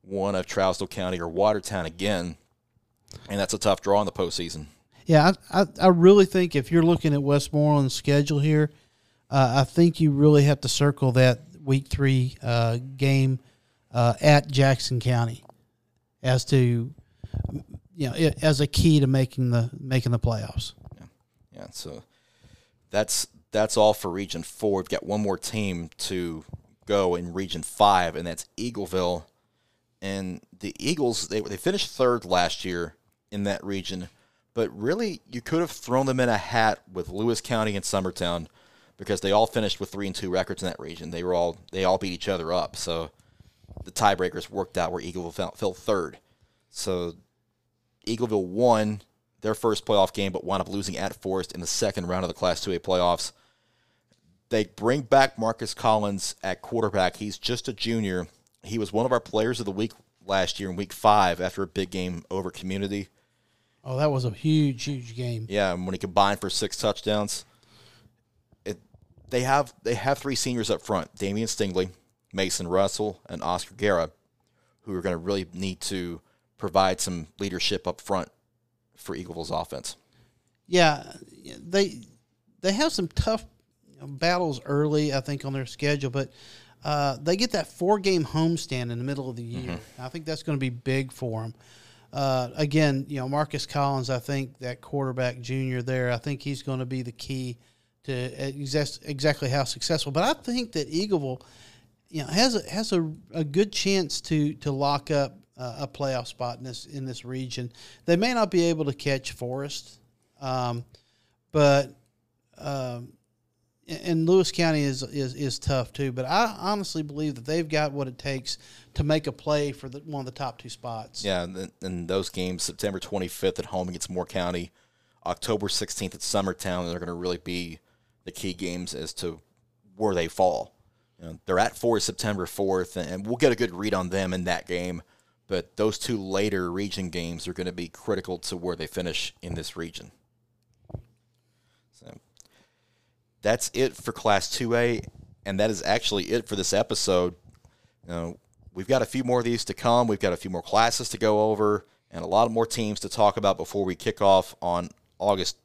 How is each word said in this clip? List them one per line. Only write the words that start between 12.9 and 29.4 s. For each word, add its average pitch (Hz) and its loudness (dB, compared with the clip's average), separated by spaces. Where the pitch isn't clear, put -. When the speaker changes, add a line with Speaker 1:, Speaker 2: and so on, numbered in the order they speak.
Speaker 2:
game, 135 4
uh, 120 4
at 147 8
Jackson 135 4
County 117 0
as 127 2
to, 123 4
you 143 -2
know, 127 -6
i-, 156 4
as 151 4
a 147 4
key 156 6
to 139 6
making 131 2
the, 120 2
making 127 0
the 117 2
playoffs. 110 -2
Speaker 1:
Yeah, - -20
yeah. - -16
So - -14
that's, - 0
that's 107 2
all 107 8
for - -4
Region 87 -6
Four. 101 0
We've 90 -4
got - -4
one 104 0
more 98 0
team 92 -4
to 85 -4
go 95 4
in 87 -6
Region 87 -4
Five, 92 4
and 85 -6
that's 82 -8
Eagleville. 92 -2